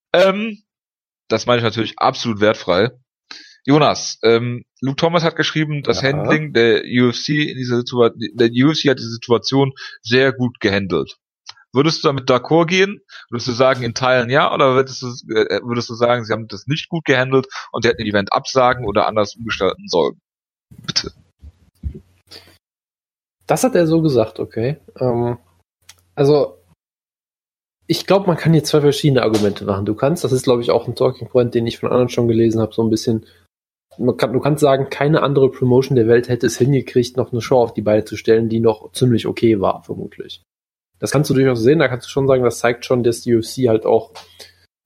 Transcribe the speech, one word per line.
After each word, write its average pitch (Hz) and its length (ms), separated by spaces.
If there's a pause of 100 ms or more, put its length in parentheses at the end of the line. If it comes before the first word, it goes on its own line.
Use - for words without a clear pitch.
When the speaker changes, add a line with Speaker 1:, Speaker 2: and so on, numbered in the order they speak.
(120)
Speaker 1:
Ähm, 202 520 (640)
das - 180
meine 120 120
ich 117 60
natürlich 107 340
absolut 117 420
wertfrei. 107 500 (720)
Jonas, 135 580
ähm, 120 420 (160)
Luke 135 160
Thomas 165 260
hat 165 140
geschrieben, 151 480
das 113 180
Speaker 2:
Ja. 135 100
Speaker 1:
Handling 143 400
der 117 300
U 123 280
F 117 60
C 151 280
in 147 120
dieser 123 200
Situa-, 120 380
der 117 360
U 127 220
F 151 60
C 143 120
hat 131 80
diese 113 120
Situation 120 600 (300)
sehr 131 300
gut 123 280
gehandelt. 95 560 (560)
Würdest 151 300
du 160 60
damit 135 220
d'accord 147 360
gehen? 190 360 (260)
Würdest 117 180
du 123 60
sagen, 127 300
in 117 100
Teilen 127 380
ja? 147 240
Oder 135 200
würdest 131 280
du, 131 40 (280)
äh, 107 280
würdest 120 280
du 117 40
sagen, 120 300
sie 107 80
haben 110 160
das 101 180
nicht 147 220
gut 165 160
gehandelt 131 420 (260)
und 117 100
sie 117 80
hätten 113 120
das 107 60
Event 101 240
absagen 123 540
oder 101 200
anders 104 300
umgestalten 101 500
sollen? 76 320 (680)
Bitte. - 260 (2250)
Speaker 2:
Das 156 180
hat 262 100
er 175 120
so 165 140
gesagt, 127 400
okay. 123 380 (200)
Ähm, 120 380 (800)
also, 143 440 (1300)
ich - 200
glaub, 196 200
man 165 120
kann 160 160
hier 151 100
zwei 151 160
verschiedene 139 420
Argumente 104 440
machen. 101 180
Du 107 100
kannst, 147 300
das 123 80
ist, 127 120
glaub 120 160
ich, 120 100
auch 110 180
ein 120 80
Talking 127 320
Point, 123 260
den 117 120
ich 120 120
von - 120
anderen 123 180
schon 120 200
gelesen 113 320
hab, 110 120
so 117 100
ein 113 80
bisschen, 110 360 (720)
man 123 180
kann, 123 160
du 123 80
kannst 147 220
sagen, 135 280
keine 147 320
andere 135 280
Promotion 131 460
der 113 120
Welt 120 200
hätte 123 180
es 113 120
hingekriegt, 127 580
noch 120 140
eine 117 120
Show 131 160
auf 113 160
die 110 80
Beine 107 220
zu 107 120
stellen, 113 320
die 113 100
noch 113 340
ziemlich 120 340
okay 113 340
war, 92 240
vermutlich. - 580 (560)
Das - 140
kannst 147 180
du 135 40
durchaus 131 260
sehen, 139 180
da 147 80
kannst 123 200
du - 40
schon 139 160
sagen, 131 160
das 117 160
zeigt 123 260
schon, 123 200
dass 117 160
die 120 160
U - 20
F 110 80
C 127 220
halt 110 180
auch, 110 260 (720)